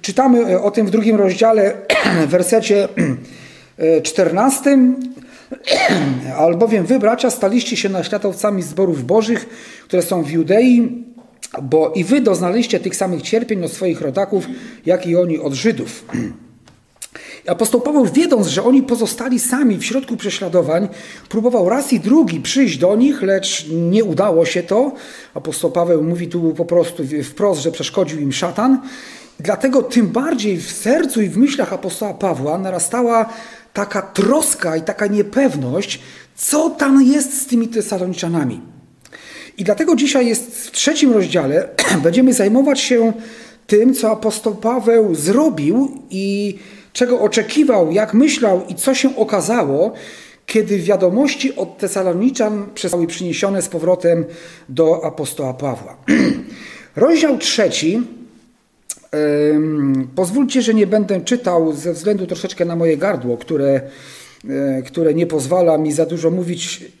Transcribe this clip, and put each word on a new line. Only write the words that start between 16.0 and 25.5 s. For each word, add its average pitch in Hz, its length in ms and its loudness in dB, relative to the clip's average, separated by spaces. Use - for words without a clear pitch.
<clears throat> - 60 -14
Apostoł 214 340 0
Paweł, 285 260 2
wiedząc, 214 400 2
że 156 180 -2
oni 262 180 4
pozostali 240 560 -2
sami 247 380 2
w - 80 -8
środku 254 320 -4
prześladowań, 175 720 -2
próbował 220 400 2
raz 269 240 0
i - 80 2
drugi 202 400 2
przyjść 196 380 0
do 185 180 4
nich, 269 260 2
lecz 190 500 -2
nie 170 320 2
udało 170 400 2
się 170 180 -2
to. 233 300 0
Apostoł 156 360 -4